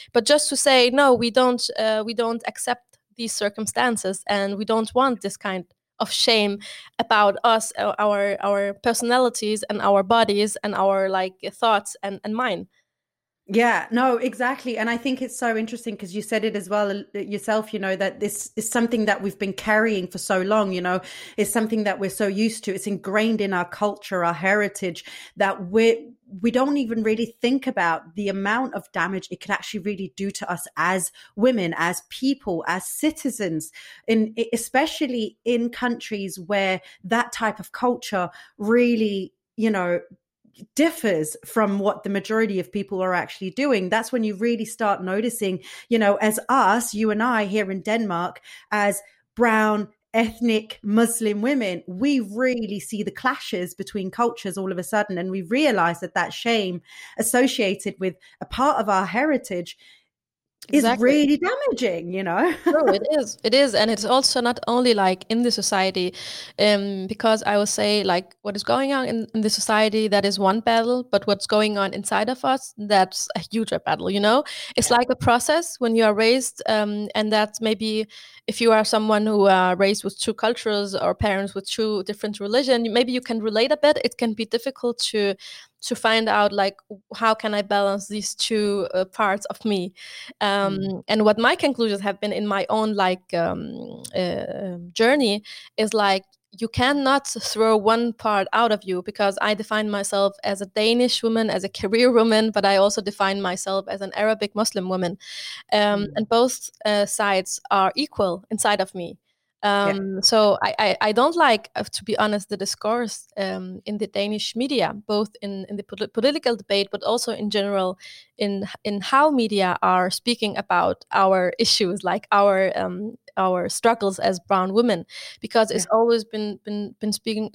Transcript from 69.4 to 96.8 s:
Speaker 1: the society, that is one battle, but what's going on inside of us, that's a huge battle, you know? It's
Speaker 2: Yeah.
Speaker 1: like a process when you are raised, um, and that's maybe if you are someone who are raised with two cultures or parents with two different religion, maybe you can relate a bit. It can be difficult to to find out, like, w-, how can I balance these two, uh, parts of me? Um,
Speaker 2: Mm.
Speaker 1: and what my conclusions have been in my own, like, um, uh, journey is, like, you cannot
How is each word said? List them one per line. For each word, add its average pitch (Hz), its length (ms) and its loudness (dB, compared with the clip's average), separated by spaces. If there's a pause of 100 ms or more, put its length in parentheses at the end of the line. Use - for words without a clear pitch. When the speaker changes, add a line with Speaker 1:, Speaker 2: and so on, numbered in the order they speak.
Speaker 1:
the 214 80 0
society, 214 600 2
that 202 180 2
is 196 120 0
one 196 220 2
battle, 233 500 2
but 202 160 0
what's 202 200 0
going 214 320 2
on 196 160 0
inside 208 340 0
of 254 160 -4
us, 262 320 -2
that's 202 580 2
a 175 60 -2 (100)
huge 220 220 -2 (140)
battle, 156 240 -2
you 202 100 0
know? 226 240 4 (320)
It's - 140 0
Speaker 2:
Yeah. 240 80 6
Speaker 1:
like 247 100 2
a 254 80 0
process 302 640 2
when 226 160 2
you 226 80 6
are 214 80 6
raised, 226 560 2
um, 208 460 0
and 214 180 0
that's 214 300 0
maybe 214 440 -2 (400)
if - 140 -6
you 233 120 6
are 214 120 6
someone 214 400 2
who 208 220 4
are 185 280 6
raised 196 300 2
with - 160 -6
two 214 140 -2
cultures 208 600 -2
or 180 200 0
parents 196 400 -2
with 196 120 -8
two 214 360 -2
different 208 360 -8
religion, 233 540 0
maybe 247 200 2
you 247 100 -2
can 226 180 -4
relate 220 320 0
a 302 60 2
bit. 294 260 4
It - 140 -4
can 226 160 -2
be 226 100 -4
difficult 233 540 -4 (140)
to 202 220 0 (480)
to - 120 -6
find 220 340 2
out, 208 240 4
like, 202 240 0 (120)
w-, 196 140 -18 (120)
how 220 200 2
can 220 200 -2
I 208 80 0
balance 202 460 0
these 208 260 -6
two, 202 600 -2
uh, 185 100 0
parts 202 420 -2
of - 180 -10
me? 196 280 -2 (480)
Um, 196 380 0
Speaker 2:
Mm. 190 300 -6
Speaker 1:
and 214 160 2
what 208 140 6
my 247 180 2
conclusions 226 460 0
have 202 180 -4
been 208 120 -4
in 208 140 -2
my 196 220 -2
own, 214 260 0
like, 185 400 -2
um, 170 680 -4 (120)
uh, 180 640 -4 (140)
journey 226 500 2 (340)
is, 214 180 0
like, 196 300 2 (360)
you 226 80 -2
cannot 269 600 2